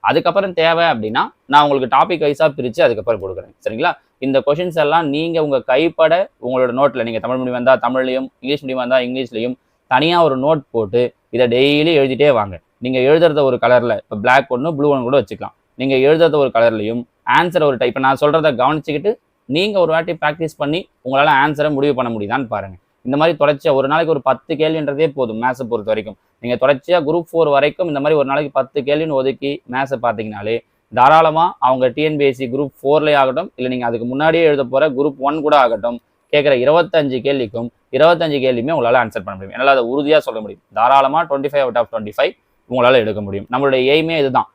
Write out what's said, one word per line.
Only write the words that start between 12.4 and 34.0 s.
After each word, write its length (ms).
நீங்க 140
எழுதுறத 400
ஒரு 140
கலர்ல, 300
இப்ப 200
பிளாக் 320
ஒண்ணு, 220
ப்ளூ 160
ஒண்ணு 160
கூட 120
வச்சுக்கலாம். 340
நீங்க 140
எழுதுறத 360
ஒரு 120
கலர்லயும், 460
ஆன்சரை 340
ஒரு 100
டைப், 260
நான் 160
சொல்றதை 280
கவனிச்சுக்கிட்டு 500
நீங்க 280
ஒரு 120
வாட்டி 180
பிராக்டிஸ் 400
பண்ணி 160
உங்களால 260
ஆன்சரை 340
முடிவு 220
பண்ண 160
முடியுதான்னு 400
பாருங்க. 200
இந்த 120
மாதிரி 200
தொடர்ச்சியா 400
ஒரு 120
நாளைக்கு 240
ஒரு 140
பத்து 300
கேள்வின்றதே 560
போதும் 280
மேத்ஸை 280
பொறுத்த 220
வரைக்கும். 240
நீங்க 180
தொடர்ச்சியா 360
குரூப் 240
ஃபோர் 240
வரைக்கும் 360
இந்த 120
மாதிரி 180
ஒரு 100
நாளைக்கு 280
பத்து 280
கேள்வின்னு 340
ஒதுக்கி 300
மேத்ஸை 320
பார்த்தீங்கனாலே 500
தாராளமா 460
அவங்க 180
டி 120
என் 120
பி 100
எஸ் 100
சி 140
குரூப் 280
ஃபோர்லயே 400
ஆகட்டும், 360
இல்ல 160
நீங்க 160
அதுக்கு 200